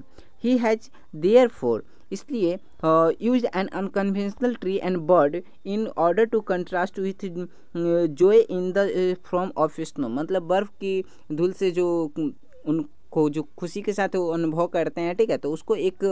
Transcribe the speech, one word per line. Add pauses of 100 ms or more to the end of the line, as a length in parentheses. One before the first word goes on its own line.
(460)
He
has (260)
therefore, (320)
इसलिए, (240)
अ,
used (100)
an
unconventional
tree
and
bird (260)
in (120)
order
to
contrast
with,
अ,
joy
in
the,
अ,
form
of
snow।
मतलब
बर्फ़
की (260)
धूल
से
जो (540)
उनको
जो (100)
खुशी
के
साथ
वो
अनुभव
करते
हैं,
ठीक
है,
तो
उसको
एक